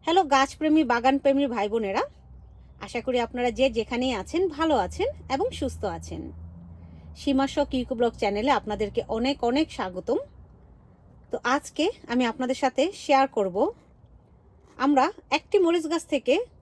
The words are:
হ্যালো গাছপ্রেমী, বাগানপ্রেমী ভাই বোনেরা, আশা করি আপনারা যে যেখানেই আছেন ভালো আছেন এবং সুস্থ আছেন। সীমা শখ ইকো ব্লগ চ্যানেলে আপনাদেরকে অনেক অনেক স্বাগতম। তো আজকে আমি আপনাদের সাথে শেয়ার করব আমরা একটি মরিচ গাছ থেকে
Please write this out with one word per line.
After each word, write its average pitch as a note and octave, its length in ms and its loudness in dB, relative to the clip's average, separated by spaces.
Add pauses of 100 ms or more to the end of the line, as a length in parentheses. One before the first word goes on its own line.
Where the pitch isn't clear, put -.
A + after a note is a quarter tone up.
হ্যালো F4 200 4
গাছপ্রেমী, D4+ 600 4
বাগানপ্রেমী C4+ 640 4
ভাই G#3+ 220 -2
বোনেরা, G#3+ 320 0 (800)
আশা - 200 -8
করি B3 180 0
আপনারা A#3+ 320 -2
যে B3+ 180 2
যেখানেই A#3+ 440 -2
আছেন D#4 340 -2
ভালো D#4 300 0
আছেন E4+ 300 -2 (260)
এবং F#4 180 -2
সুস্থ - 340 -6
আছেন। E3+ 460 -8 (880)
সীমা C#4 300 0
শখ C#4+ 260 -2
ইকো B3+ 220 -4
ব্লগ A3+ 180 0
চ্যানেলে G#3 380 0
আপনাদেরকে G#3 560 -2
অনেক B3+ 360 -2
অনেক C4+ 280 0
স্বাগতম। F#3+ 460 -4 (1120)
তো - 120 -6
আজকে D4 480 0 (160)
আমি B3 180 2
আপনাদের B3 300 -2
সাথে D4+ 360 0
শেয়ার C4+ 360 4
করব G#3 440 0 (1040)
আমরা C#4 340 4 (200)
একটি D#4 280 0
মরিচ E4+ 300 2
গাছ D#4+ 160 -4
থেকে D#4 400 0 (160)